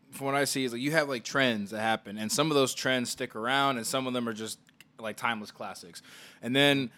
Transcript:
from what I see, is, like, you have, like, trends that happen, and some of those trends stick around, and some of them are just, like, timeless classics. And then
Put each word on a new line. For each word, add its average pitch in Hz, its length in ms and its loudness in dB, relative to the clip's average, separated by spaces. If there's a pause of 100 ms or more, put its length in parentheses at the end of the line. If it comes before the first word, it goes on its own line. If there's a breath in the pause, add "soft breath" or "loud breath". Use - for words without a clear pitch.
(100)
from 135 160 -8
what 135 80 0
I 143 100 4
see, 131 200 0
is, 120 80 -2
like, 120 100 -6
you 147 100 0
have, 151 160 2
like, 123 160 -4
trends 117 460 2
that 107 100 -6
happen, 110 380 0
and 107 120 -4
some 156 200 2
of 147 60 0
those 135 180 4
trends 127 360 0
stick - 240 -6
around, 131 440 2
and 110 80 -6
some 135 200 -2
of 123 60 -4
them 120 160 -2
are 113 60 -4
just, 107 240 -8 (400)
like, 107 180 -8
timeless 110 340 -4
classics. 95 520 -14 (400 loud breath)
And 117 120 -2
then 139 440 4